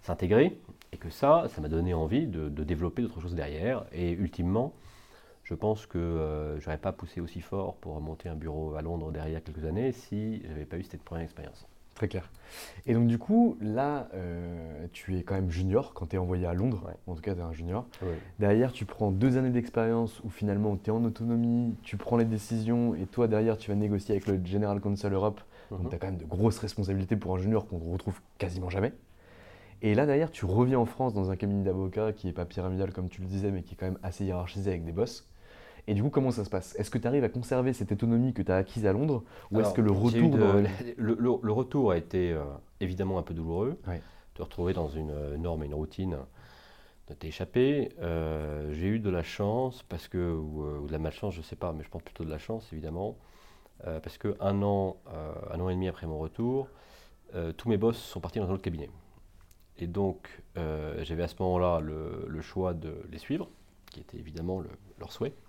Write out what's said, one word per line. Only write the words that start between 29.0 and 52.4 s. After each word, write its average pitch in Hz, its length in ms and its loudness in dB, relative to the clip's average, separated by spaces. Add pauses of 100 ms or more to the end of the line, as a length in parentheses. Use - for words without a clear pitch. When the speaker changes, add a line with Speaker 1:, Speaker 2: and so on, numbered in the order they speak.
Speaker 2:
Et 107 120 6
là, 135 120 6
derrière, 151 240 4
tu - 160 -6
reviens 123 320 6
en 117 80 6
France 127 260 0
dans 95 180 2
un 95 60 0
cabinet 101 280 0
d'avocats 95 480 0
qui 101 140 -8
n'est 85 60 -2
pas 85 140 -4
pyramidal 92 460 -2
comme 92 180 -4
tu 95 100 -14
le 92 60 -6
disais, 98 240 0
mais 92 120 -2
qui - 120 -12
est - 20 -14
quand 95 100 -6
même 92 160 -2
assez 95 220 -4
hiérarchisé 92 460 -2
avec 85 140 -2
des 82 80 -6
boss. - 360 -2 (600)
Et 107 60 2
du 101 100 4
coup, 147 60 2
comment 131 200 4
ça 113 140 -2
se 92 60 -8
passe ? - 260 -4
Est-ce 104 160 -4
que 120 60 0
tu 117 100 0
arrives 135 160 4
à 107 40 2
conserver 127 440 0
cette - 180 -4
autonomie 117 420 4
que 101 100 -2
tu 92 100 2
as 92 40 6
acquise 104 300 0
à 95 60 6
Londres 127 320 2 (260)
ou 104 60 2
Speaker 1:
Alors, 110 120 6
Speaker 2:
est-ce 95 60 0
que 123 60 4
le 107 120 6
Speaker 1:
j'ai 113 280 4
eu - 60 10
Speaker 2:
retour 151 40 8
Speaker 1:
de, 110 80 6
Speaker 2:
dans 101 140 10
Speaker 1:
le, 107 640 2
le, 117 260 4
le 107 100 2
retour 127 380 4
a 87 60 6
été, 87 340 2
euh, 78 140 0 (340)
évidemment 95 400 0
un 82 60 -2
peu 85 100 -6
douloureux. 85 540 -2
Speaker 2:
Ouais. 85 120 -4 (340)
Speaker 1:
Te 85 80 -10
retrouver 87 320 -2
dans 85 120 0
une, 76 240 -4
euh, 73 260 -4
norme 80 280 -2
et - 20 -6
une 71 80 -6
routine 78 440 -4 (920)
de 76 60 -14
t'échapper. 123 760 0 (120)
Euh, 76 720 -4
j'ai 82 140 -2
eu 110 140 2
de 104 100 0
la 85 140 0
chance, 117 580 -2
parce - 240 -10
que, - 120 -4 (180)
ou, 78 260 -6
euh, 73 160 -4
ou 73 80 -8
de 73 60 -6
la 78 80 -2
malchance, 80 340 -4
je 82 80 -10
sais - 140 -12
pas, 85 160 -4
mais 78 100 -8
je - 60 -14
pense 85 140 -10
plutôt - 220 -12
de 78 60 -6
la 76 80 -6
chance, 110 340 -8